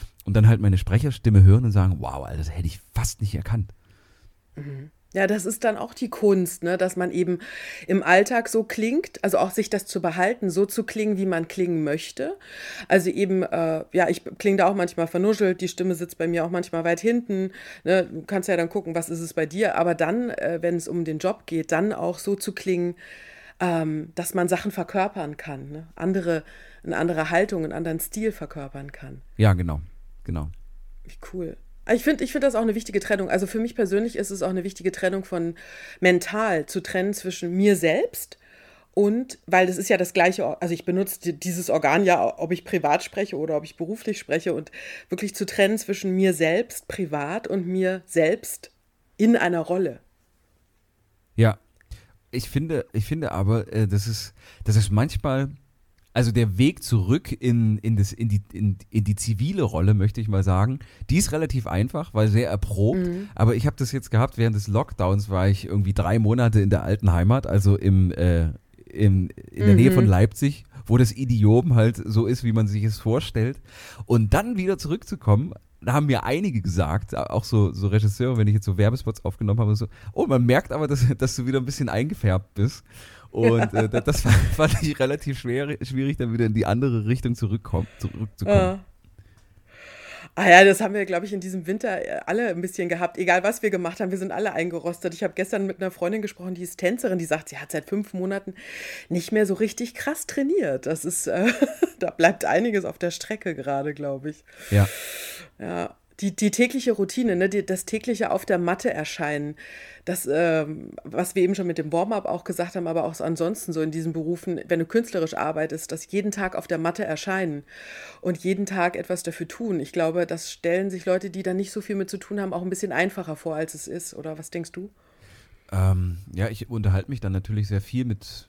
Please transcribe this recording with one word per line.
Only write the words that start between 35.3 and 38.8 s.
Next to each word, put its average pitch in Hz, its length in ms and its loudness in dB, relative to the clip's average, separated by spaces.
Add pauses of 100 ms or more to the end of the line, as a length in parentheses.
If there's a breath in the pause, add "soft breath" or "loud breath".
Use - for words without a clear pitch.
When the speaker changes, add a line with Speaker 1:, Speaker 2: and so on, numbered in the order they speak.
Speaker 2:
mental, 180 640 2
zu - 160 -6
trennen 196 320 -2
zwischen 175 420 -6
mir 196 200 6
selbst 170 600 0 (540 soft breath)